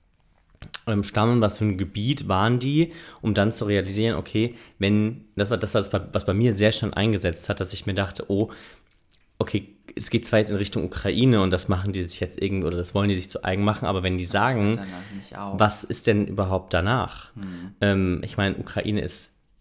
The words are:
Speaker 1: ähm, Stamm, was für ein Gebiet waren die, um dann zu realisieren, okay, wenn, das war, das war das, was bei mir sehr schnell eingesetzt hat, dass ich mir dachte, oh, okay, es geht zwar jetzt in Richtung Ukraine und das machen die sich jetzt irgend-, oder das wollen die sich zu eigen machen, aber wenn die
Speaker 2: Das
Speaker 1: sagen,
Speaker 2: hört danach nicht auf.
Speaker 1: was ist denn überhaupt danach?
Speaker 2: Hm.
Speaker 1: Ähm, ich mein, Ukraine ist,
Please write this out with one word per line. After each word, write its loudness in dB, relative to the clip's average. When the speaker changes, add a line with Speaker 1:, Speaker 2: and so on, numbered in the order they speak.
Speaker 1:
ähm, 2
Stamm, 2
was 2
für 0
ein 2
Gebiet -2
waren 2
die, 2
um 0
dann 4
zu -4
realisieren, 0
okay, -2
wenn, 2
das 0
war, 2
das -2
war 4
das, -2
was -2
bei 2
mir 4
sehr 4
schnell -2
eingesetzt 0
hat, -2
dass -4
ich -8
mir -2
dachte, -4
oh, 0
okay, -4
es -4
geht 0
zwar 4
jetzt 2
in 0
Richtung -2
Ukraine 2
und 2
das 0
machen 0
die -2
sich -4
jetzt -6
irgend-, 0
oder -2
das -4
wollen 2
die 2
sich -4
zu -8
eigen 0
machen, 0
aber -2
wenn 0
die -4
Speaker 2:
Das 0
Speaker 1:
sagen, 2
Speaker 2:
hört -2
danach -12
nicht -16
auf. -8
Speaker 1:
was 4
ist 0
denn 4
überhaupt -2
danach? -2
Speaker 2:
Hm. -12
Speaker 1:
Ähm, 2
ich -10
mein, 0
Ukraine -4
ist, -4